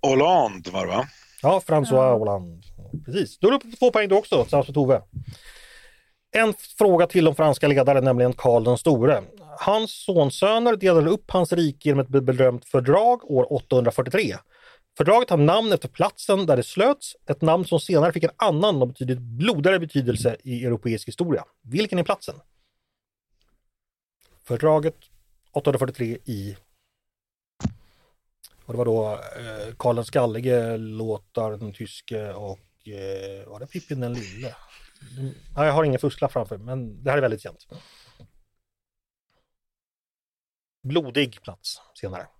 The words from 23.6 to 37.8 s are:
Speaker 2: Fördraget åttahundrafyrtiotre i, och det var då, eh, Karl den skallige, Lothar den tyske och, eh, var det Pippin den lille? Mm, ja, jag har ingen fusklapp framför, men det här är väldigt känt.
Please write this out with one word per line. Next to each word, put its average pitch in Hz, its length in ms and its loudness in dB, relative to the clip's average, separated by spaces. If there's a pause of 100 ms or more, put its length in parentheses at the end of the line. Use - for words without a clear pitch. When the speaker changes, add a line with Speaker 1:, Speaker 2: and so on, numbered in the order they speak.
Speaker 2:
Fördraget 151 520 0 (560)
åttahundrafyrtiotre 131 540 -2 (260)
i, 98 260 -10 (2000)
och - 80 -14
det 117 40 -8
var 120 80 -2
då, 110 280 -2
eh, 110 640 -14
Karl 120 180 -2
den 117 100 -6
skallige, 117 720 -2
Lothar 110 720 -6
den 104 220 -12
tyske 107 600 -12
och, 98 540 -16
eh, 98 600 -12
var 104 120 -20
det 135 80 -16
Pippin 156 320 -10
den 120 140 -6
lille? 113 420 -12 (640)
Mm, 135 140 -10 (240)
ja, 143 100 0
jag 151 80 2
har 160 100 2
ingen 135 160 0
fusklapp 143 320 -4
framför, 110 260 -6
men 117 460 -12
det 135 80 -4
här 143 60 0
är 143 40 0
väldigt 110 200 -2
känt. - 260 -20 (3250)